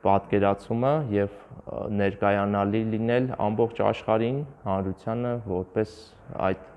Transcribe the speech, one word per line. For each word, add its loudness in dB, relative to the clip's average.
պատկերացումը 2
և, 0
ը, -10
ներկայանալի 2
լինել 0
ամբողջ 0
աշխարհին, 2
հանրությանը, -2
որպես -4
այդ -2